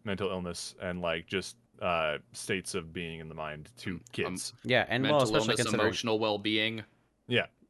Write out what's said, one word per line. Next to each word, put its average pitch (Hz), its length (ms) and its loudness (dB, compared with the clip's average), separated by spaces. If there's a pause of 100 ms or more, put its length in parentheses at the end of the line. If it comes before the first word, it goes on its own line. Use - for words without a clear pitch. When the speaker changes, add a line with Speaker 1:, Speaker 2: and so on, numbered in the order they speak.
Speaker 1:
mental 98 240 0
illness 90 520 -4
and, 90 200 -2
like, 85 260 0
just, - 300 -4 (240)
uh, 80 380 2 (120)
states - 440 -4
of 82 180 -6
being 82 260 -6
in 80 80 -10
the 80 80 -12
mind 78 440 -8
to 92 160 -4
Speaker 2:
Um, 85 60 -10 (120)
Speaker 1:
kids. - 400 -4 (100)
Speaker 3:
Yeah, 117 240 4
and, 123 160 0
well, 110 160 2
Speaker 2:
mental 131 40 6 (120)
Speaker 3:
especially 117 160 4
Speaker 2:
illness, 113 40 2 (100)
Speaker 3:
considering 107 220 2
Speaker 2:
emotional 110 320 0
well-being. 107 640 0 (440)
Speaker 1:
Yeah. 120 200 2 (220)